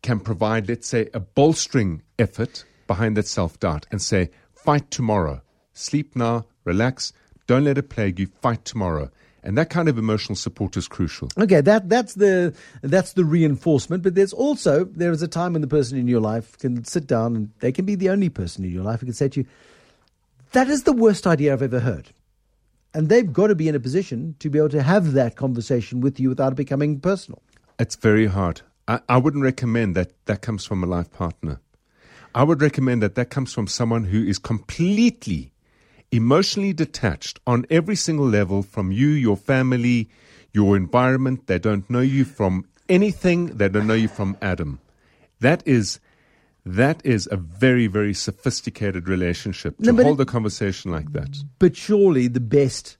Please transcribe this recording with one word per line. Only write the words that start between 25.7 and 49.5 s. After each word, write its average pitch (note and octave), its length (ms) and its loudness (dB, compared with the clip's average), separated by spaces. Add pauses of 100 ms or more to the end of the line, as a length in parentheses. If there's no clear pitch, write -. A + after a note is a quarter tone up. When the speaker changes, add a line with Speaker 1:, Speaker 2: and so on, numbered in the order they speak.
Speaker 2:
with C3+ 180 -2
you C3 120 0
without C3 220 0
it C3 40 -6
becoming C#3+ 440 -2
personal. - 420 -4 (360)
Speaker 1:
It's - 180 -4
very A2 300 4
hard. F#2+ 360 -2 (260)
I, A#2 200 -2
I B2 100 4
wouldn't C#3 260 0
recommend A#2 500 0
that F2+ 180 -2 (120)
that G#2 180 -4
comes G#2+ 220 -6
from F#2 180 -4
a F2 40 -2
life F2 260 -4
partner. D#2+ 480 -8 (720)
I A#2+ 80 2
would D3 180 2
recommend C3 420 2
that G2+ 120 0
that B2 160 -2
comes C3 240 -6
from G#2 140 -4
someone A#2 360 -2
who G2+ 200 0
is F#2 140 -2
completely E3 1120 -2 (580)
emotionally F3 640 2
detached - 760 -4
on B2 220 0
every E3+ 260 2
single D3+ 320 -2
level G2+ 360 2
from F#2+ 280 -4
you, B2 180 2
your B2+ 280 2
family, B2 720 0 (460)
your G2+ 200 4
environment. B2+ 720 2
They F2+ 120 0
don't G2+ 320 -2
know A#2+ 100 0
you C3+ 240 2
from F#2+ 400 -2 (240)
anything. F3+ 720 2
They G2+ 100 2
don't G#2 180 0
know A2 80 2
you A2+ 140 2
from G2 320 -4
Adam. E2+ 400 -4 (600)
That C3 260 2
is, A#2 340 0 (640)
that B2+ 400 0
is A#2 260 0
a G2+ 60 -4
very, A2 520 2
very G#2 260 0
sophisticated G2 920 -6
relationship F#2 720 -4